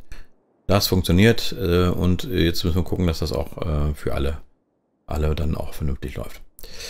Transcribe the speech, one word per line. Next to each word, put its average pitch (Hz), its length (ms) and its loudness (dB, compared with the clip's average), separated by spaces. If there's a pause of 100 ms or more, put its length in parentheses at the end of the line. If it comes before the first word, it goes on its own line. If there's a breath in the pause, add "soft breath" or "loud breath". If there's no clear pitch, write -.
(680 soft breath)
Das 101 220 4
funktioniert, 95 640 4
äh, 90 360 2
und 90 360 2
jetzt 85 400 0
müssen 87 120 2
wir 90 60 4
gucken, 87 240 0
dass 78 140 0
das 78 120 -2
auch, - 260 -4
äh, 76 360 0
für - 200 -4
alle, 71 240 -2 (680)
alle 78 280 0
dann 76 200 -2
auch - 200 -6
vernünftig 67 420 -4
läuft. - 260 -10 (480 loud breath)